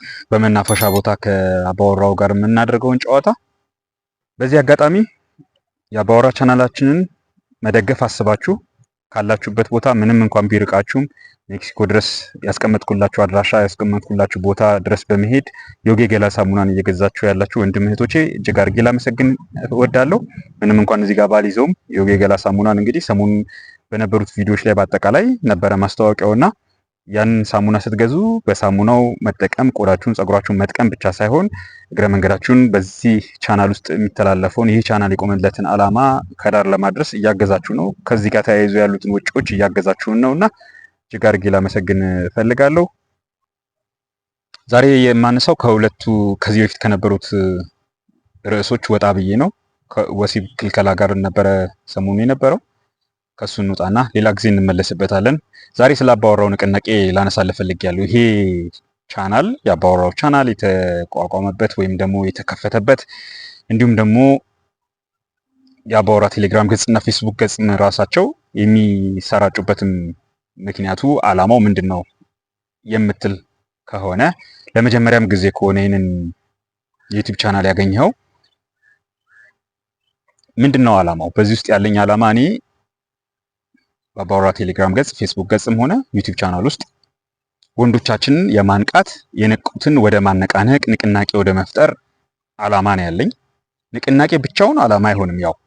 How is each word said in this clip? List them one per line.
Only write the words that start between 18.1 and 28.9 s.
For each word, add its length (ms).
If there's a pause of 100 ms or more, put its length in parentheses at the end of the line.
እጅግ 280
አድርጌ 220
ላመሰግን 500 (340)
እወዳለሁ። 540 (380)
ምንም 220
እንኳን 240
እዚህ 140
ጋር 120
ባልይዘውም 460 (160)
ዮጊ 280
ገላ 200
ሳሙናን 400
እንግዲህ 260
ሰሞኑን 360 (480)
በነበሩት 440
ቪዲዮዎች 300
ላይ 120
በአጠቃላይ 500 (200)
ነበረ 320
ማስታወቂያውና 680 (640)
ያንን 360
ሳሙና 340
ስትገዙ 360 (260)
በሳሙናው 600 (200)